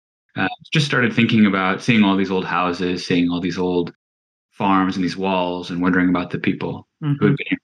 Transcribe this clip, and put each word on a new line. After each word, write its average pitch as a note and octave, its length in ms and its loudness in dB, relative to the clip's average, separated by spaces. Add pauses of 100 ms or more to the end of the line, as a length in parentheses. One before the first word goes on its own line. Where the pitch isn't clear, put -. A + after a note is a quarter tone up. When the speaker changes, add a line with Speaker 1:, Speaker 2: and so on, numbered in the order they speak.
(360)
Speaker 1:
uh, G2 100 -2 (260)
just D3 140 0
started A#2+ 260 0
thinking A2 320 4
about F#2+ 380 0
seeing A2 220 4
all F#2+ 120 4
these F#2+ 140 0
old F#2 140 -2
houses, F2+ 600 -2
seeing F2 240 2
all F2 120 -2
these F2+ 180 -4
old F2+ 340 -2 (600)
farms F#2+ 420 0
and F#2+ 100 -2
these E2+ 120 -4
walls, F2+ 560 -4
and F2 100 -2
wondering F2+ 260 2
about F2+ 220 0
the E2+ 80 -6
people F2+ 480 -4 (140)
who D#3 80 -6
had C#3+ 80 0
Speaker 2:
Mm-hmm. D3 180 0
Speaker 1:
been - 140 -6
here F#2 160 -4